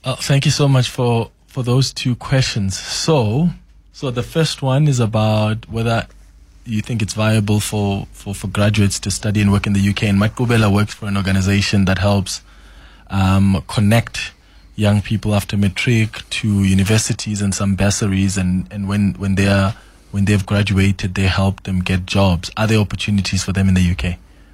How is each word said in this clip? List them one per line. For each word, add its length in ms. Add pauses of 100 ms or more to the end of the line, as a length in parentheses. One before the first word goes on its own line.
Uh, 120
thank 280
you 60
so 180
much 200
for, 420 (160)
for 160
those 300
two 240
questions. 640
So, 720 (420)
so 180
the 120
first 400
one 260
is 100
about 720
whether 380 (580)
you 160
think 220
it's 100
viable 480
for, 520
for, 220
for 120
graduates 540
to 100
study 320
and 100
work 140
in 80
the 60
U 120
K. 160
And 100
Mike 180
Kubela 360
works 220
for 120
an 100
organization 680
that 120
helps, 420 (680)
um, 560
connect 680 (420)
young 280
people 320
after 200
matric 760
to 340
universities 760
and 120
some 200
bursaries, 640
and, 340
and 160
when, 300
when 160
they 120
are, 280 (380)
when 120
they've 220
graduated, 680
they 100
help 400
them 160
get 260
jobs. 500
Are 100
there 120
opportunities 680
for 80
them 160
in 60
the 80
U 120
K? 220 (380)